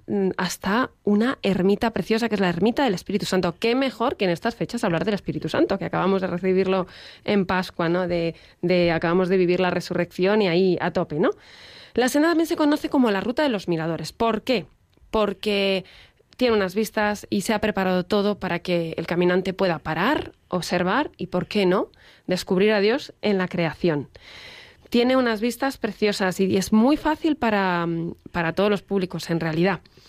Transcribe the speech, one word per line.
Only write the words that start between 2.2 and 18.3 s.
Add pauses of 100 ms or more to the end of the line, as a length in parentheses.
que
es
la
Ermita
del
Espíritu
Santo.
Qué
mejor
que
en
estas
fechas
hablar
del
Espíritu
Santo,
que
acabamos
de
recibirlo (380)
en
Pascua,
¿no?
De, (280)
de,
acabamos
de
vivir
la
resurrección
y
ahí
a
tope,
¿no? (640)
La
senda
también
se
conoce
como
la
Ruta
de
los
Miradores.
¿Por
qué? (440)
Porque (540)
tiene
unas
vistas
y
se
ha
preparado
todo